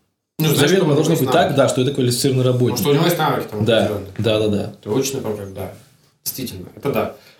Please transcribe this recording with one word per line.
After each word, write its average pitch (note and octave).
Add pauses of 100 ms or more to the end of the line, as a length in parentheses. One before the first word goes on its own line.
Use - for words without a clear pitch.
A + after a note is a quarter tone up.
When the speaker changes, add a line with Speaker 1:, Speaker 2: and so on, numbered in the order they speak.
(400)
Speaker 1:
Ну, D#3
знаешь, C#3
Speaker 2:
заведомо D#3+
Speaker 1:
что -
у -
Speaker 2:
должно D#3
Speaker 1:
него -
Speaker 2:
быть -
Speaker 1:
есть B2+
Speaker 2:
так, E3+
Speaker 1:
навыки. D3
Speaker 2:
да, C3
что -
это C3+
квалифицированный B2+
Speaker 1:
Ну, B2+
Speaker 2:
работник. B2
Speaker 1:
что G2+
у C#3+
него D#3
есть F3
навыки C#3+
там G#2+
Speaker 2:
Да, A2+
Speaker 1:
определённые. G2
Speaker 2:
да, G#2+
да, G#2+
да. G2
Speaker 1:
Это G#2+
очень C3+
например, G#2+
да. F#2+ (500)
Действительно, G2+
это C3+
да. G2+ (240)